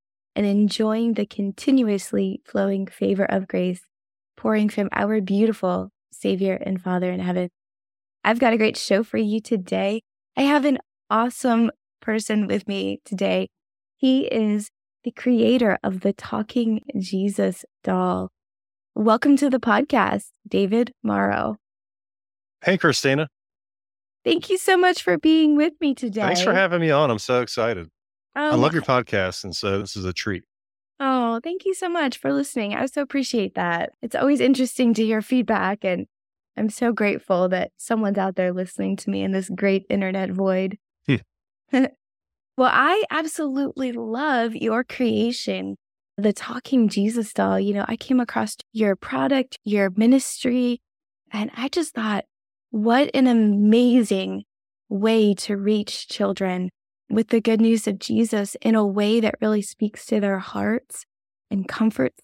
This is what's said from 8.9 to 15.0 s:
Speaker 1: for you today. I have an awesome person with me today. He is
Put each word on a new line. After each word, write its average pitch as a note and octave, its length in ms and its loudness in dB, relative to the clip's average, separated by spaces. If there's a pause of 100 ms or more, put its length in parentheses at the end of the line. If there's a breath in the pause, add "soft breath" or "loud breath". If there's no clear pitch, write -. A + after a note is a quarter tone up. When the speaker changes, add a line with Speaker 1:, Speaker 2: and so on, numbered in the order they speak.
Speaker 1:
for A3+ 160 -6
you A3 220 -2
today. G3 600 -2 (340)
I C4+ 60 0
have C#4 240 4
an C#4+ 140 2 (300)
awesome A#3 600 2 (300)
person G#3+ 460 -2
with G3 200 -2
me G3 380 -4
today. F#3+ 420 -2 (480)
He C4 300 2
is G#3+ 460 -2 (340)